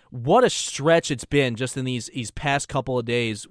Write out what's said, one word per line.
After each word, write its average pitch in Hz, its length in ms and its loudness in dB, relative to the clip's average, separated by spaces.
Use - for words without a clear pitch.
what 143 340 4
a 214 60 6
stretch - 600 2
it's 127 120 -4
been 135 320 2
just 123 220 -6
in 131 80 -4
these, 127 220 -4
these 120 240 -8
past 143 360 -2
couple 131 300 -2
of 120 80 -2
days. 117 460 -2